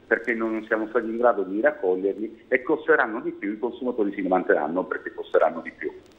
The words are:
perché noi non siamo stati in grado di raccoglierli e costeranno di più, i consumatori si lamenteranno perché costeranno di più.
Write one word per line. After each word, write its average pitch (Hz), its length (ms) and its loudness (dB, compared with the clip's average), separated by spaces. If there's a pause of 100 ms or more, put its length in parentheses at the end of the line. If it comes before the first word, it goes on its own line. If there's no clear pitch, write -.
perché 113 260 2
noi 113 180 -2
non 110 140 -4
siamo 110 220 0
stati 117 180 0
in 113 120 -4
grado 117 260 4
di 95 180 -2
raccoglierli 98 840 0
e 127 160 2
costeranno 139 580 2
di 156 100 -4
più, 104 220 -6
i 110 60 -8
consumatori 120 540 -2
si 98 100 -4
lamenteranno 90 600 2
perché - 280 -6
costeranno - 480 2
di - 100 -12
più. - 200 -8 (280)